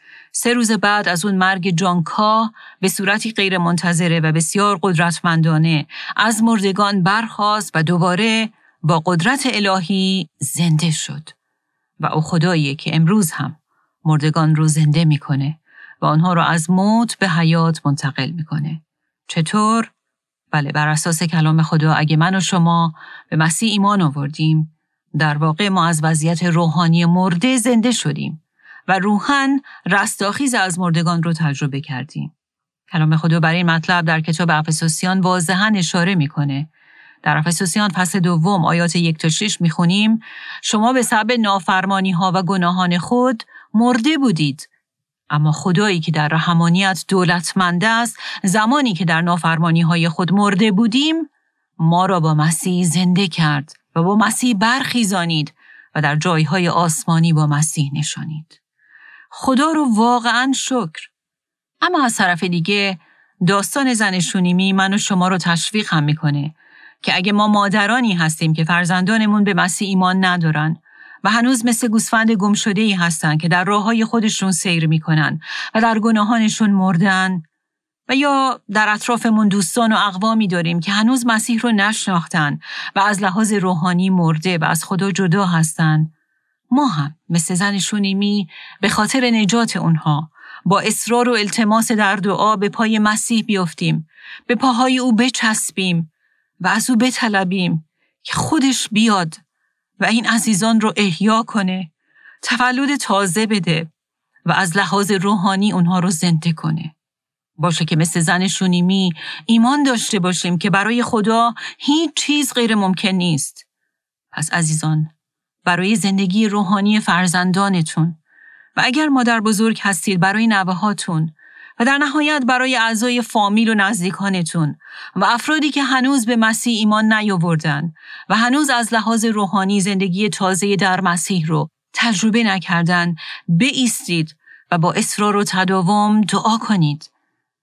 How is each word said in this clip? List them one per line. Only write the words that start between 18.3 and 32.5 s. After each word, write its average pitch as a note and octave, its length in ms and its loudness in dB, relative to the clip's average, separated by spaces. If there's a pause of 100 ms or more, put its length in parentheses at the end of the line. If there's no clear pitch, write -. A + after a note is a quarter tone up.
می‌کنه. D#3 520 -8 (460)
چطور؟ G#3+ 640 -2 (640)
بله، C#3+ 200 -2
بر D3+ 160 0
اساس D#3+ 340 -2
کلام D#3+ 400 2
خدا، D#3 320 2
اگه D#3 220 2
من F3 180 2
و F#3+ 60 0
شما E3+ 540 2 (360)
به E3 60 -2
مسیح E3 340 0
ایمان G3+ 320 2
آوردیم، D#3 760 0 (400)
در D3+ 200 0
واقع D#3+ 300 0
ما F#3 180 2
از E3 180 0
وضعیت D#3+ 380 0
روحانی E3+ 600 2
مرده F3+ 520 2
زنده A#3+ 360 2
شدیم D3+ 500 -6 (460)
و F#3+ 100 2
روحاً C4+ 600 0 (280)
رستاخیز G#3 680 -2
از F#3 240 -2
مردگان E3+ 440 0
رو E3+ 100 -2
تجربه C#3+ 480 -4
کردیم. C#3+ 560 -10 (560)